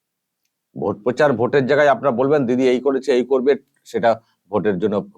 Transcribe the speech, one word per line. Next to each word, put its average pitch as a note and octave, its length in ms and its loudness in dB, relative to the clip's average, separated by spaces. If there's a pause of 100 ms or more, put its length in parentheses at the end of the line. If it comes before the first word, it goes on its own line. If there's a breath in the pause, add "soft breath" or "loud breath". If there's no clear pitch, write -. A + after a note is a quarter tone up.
(760)
ভোট F#2 280 -6
প্রচার, C#3 300 0
ভোটের B2 340 0
জায়গায় D3 200 2
আপনারা C3 240 0
বলবেন C3+ 340 0
দিদি B2+ 220 0
এই B2+ 120 2
করেছে, C3 320 -2
এই B2 140 2
করবে, C3 260 0 (320)
সেটা A#2 260 -2 (420)
ভোটের G2 280 -2
জন্য G2+ 220 -2 (160)